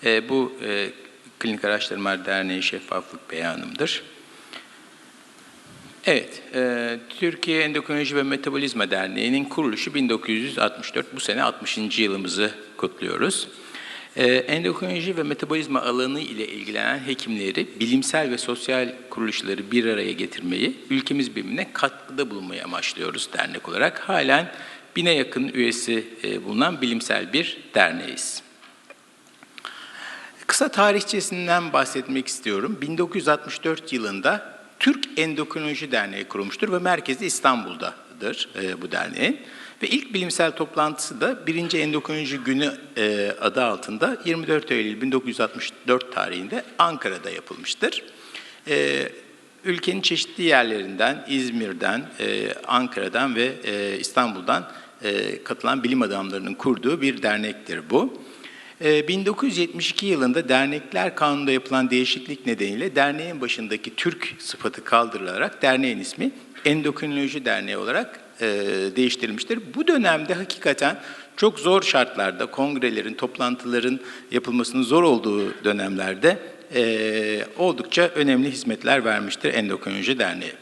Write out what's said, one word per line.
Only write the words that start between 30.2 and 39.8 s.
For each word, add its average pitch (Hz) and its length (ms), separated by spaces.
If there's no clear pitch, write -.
Kısa - 220
tarihçesinden 185 1040
bahsetmek 135 540
istiyorum. 107 540
Bin 156 160
dokuz 175 180
yüz 160 120
altmış - 360
dört 160 300
yılında 113 640
Türk 277 260
Endokrinoloji 151 760
Derneği 101 320
kurulmuştur 101 480
ve 180 80
merkezi 175 460
İstanbul'dadır, 104 1200
e, 92 180
bu 90 100
derneğin. 87 460